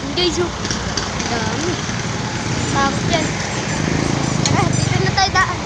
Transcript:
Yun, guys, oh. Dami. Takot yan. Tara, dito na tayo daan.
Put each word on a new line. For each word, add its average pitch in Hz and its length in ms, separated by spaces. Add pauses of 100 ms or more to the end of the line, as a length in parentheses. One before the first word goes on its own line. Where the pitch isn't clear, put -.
Yun, 277 100
guys, 349 300
oh. 330 80 (720)
Dami. - 500 (1000)
Takot 277 360
yan. 320 160 (1160)
Tara, 370 260
dito - 280
na 381 160
tayo 392 200
daan. 370 320